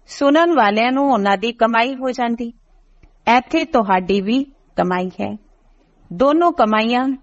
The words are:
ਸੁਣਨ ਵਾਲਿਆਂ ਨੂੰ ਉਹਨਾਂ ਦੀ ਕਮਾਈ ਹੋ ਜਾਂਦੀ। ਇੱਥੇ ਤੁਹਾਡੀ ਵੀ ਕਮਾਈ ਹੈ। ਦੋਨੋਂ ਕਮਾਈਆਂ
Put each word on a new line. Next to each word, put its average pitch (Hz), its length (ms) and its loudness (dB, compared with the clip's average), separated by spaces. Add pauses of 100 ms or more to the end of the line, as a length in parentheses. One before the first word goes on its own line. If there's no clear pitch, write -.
ਸੁਣਨ 320 460 2
ਵਾਲਿਆਂ 226 380 2
ਨੂੰ 277 220 0
ਉਹਨਾਂ 196 240 2
ਦੀ 220 140 -4
ਕਮਾਈ 233 440 0
ਹੋ 254 160 -6
ਜਾਂਦੀ। 240 420 -6 (840)
ਇੱਥੇ 311 280 -2
ਤੁਹਾਡੀ 196 560 0
ਵੀ 233 220 -2 (320)
ਕਮਾਈ 180 320 -2 (140)
ਹੈ। 208 160 -8 (760)
ਦੋਨੋਂ 302 380 2
ਕਮਾਈਆਂ 233 580 0 (140)